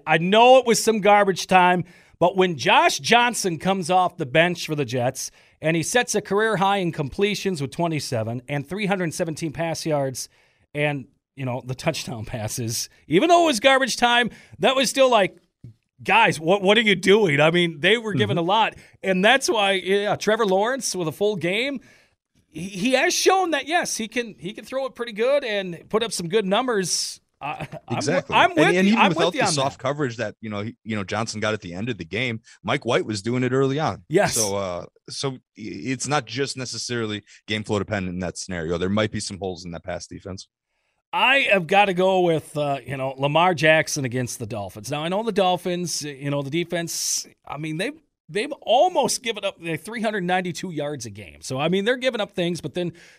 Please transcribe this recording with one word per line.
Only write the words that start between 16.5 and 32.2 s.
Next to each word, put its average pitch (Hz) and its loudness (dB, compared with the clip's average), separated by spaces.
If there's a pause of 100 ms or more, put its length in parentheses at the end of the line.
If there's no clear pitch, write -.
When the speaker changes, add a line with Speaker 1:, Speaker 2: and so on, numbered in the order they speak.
Speaker 1:
what 202 4
are 240 4
you 208 4
doing?" 185 4
I 156 6
mean, 170 0
they 190 4
were 220 -6
given 202 0
Speaker 2:
Mm-hmm. 170 -2
Speaker 1:
a 185 0
lot. 208 2 (280)
And 185 2
that's 262 4
why, 202 2
yeah, 190 0
Trevor 220 0
Lawrence 208 0
with 175 -4
a 151 -4
full 208 -2
game, 214 -4 (680)
he, 165 -12
he 202 -2
has 294 2
shown 370 2
that, 277 -2
yes, 320 -2
he 220 -6
can, 233 -8
he 180 -12
can 220 -18
throw 262 -6
it - -12
pretty 233 -10
good 262 0
and 196 -6
put 220 0
up 226 -4
some 170 -6
good 202 2
numbers. 202 -2 (200)
Uh, 147 -8 (220)
I'm, - -4
Speaker 2:
Exactly. 160 -2
Speaker 1:
I'm 302 6
with 339 -2
Speaker 2:
And, 196 4
and 190 4
Speaker 1:
you. 208 6
Speaker 2:
even 226 4
Speaker 1:
I'm 285 6
with - 0
Speaker 2:
without 349 2
Speaker 1:
you 285 -2
Speaker 2:
the 220 2
Speaker 1:
on 180 0
Speaker 2:
soft 139 -2
Speaker 1:
that. - -20
Speaker 2:
coverage 135 -4
that, 107 -6
you 110 -10
know, 104 -4
he, 110 -8
you 110 -6
know, 101 -4
Johnson 107 -4
got 107 -2
at 104 -4
the 87 -12
end 98 -6
of 117 -6
the 92 -10
game, 113 -6 (240)